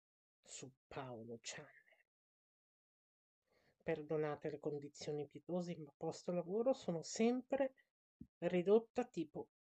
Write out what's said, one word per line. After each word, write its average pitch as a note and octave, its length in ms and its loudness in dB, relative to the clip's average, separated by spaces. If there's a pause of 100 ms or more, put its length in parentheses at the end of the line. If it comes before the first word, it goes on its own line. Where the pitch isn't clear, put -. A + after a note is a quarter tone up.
(420)
su - 300 -14 (160)
Paolo A#2 540 -8
Channel. - 680 -14 (1800)
Perdonate D3+ 680 -2
le D3 120 -6
condizioni D3 680 -4
pietose, F3 500 -4
ma D3+ 200 -12
posto - 340 -4
lavoro F3+ 400 2
sono E3+ 320 0
sempre B3+ 720 2 (640)
ridotta F#3 680 6
tipo - 460 -6 (120)